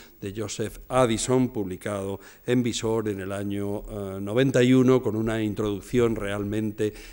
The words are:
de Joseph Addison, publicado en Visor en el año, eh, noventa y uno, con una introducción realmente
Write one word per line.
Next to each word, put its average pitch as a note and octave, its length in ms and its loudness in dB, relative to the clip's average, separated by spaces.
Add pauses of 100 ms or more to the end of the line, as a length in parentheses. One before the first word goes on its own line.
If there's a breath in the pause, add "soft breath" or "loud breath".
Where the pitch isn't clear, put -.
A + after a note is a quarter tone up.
(200 loud breath)
de G2 160 -8
Joseph G#2+ 440 -8 (100)
Addison, B2+ 600 2
publicado G2 720 -6 (260 loud breath)
en B2 180 2
Visor A2+ 440 -2
en G2 140 -4
el F#2+ 100 -8
año, G2+ 560 -4
eh, G2 320 -8
noventa B2 420 2
y B2 120 6
uno, B2+ 280 6
con A2 140 -2
una A2 260 -2
introducción G#2+ 760 0
realmente G#2 760 -2 (220 loud breath)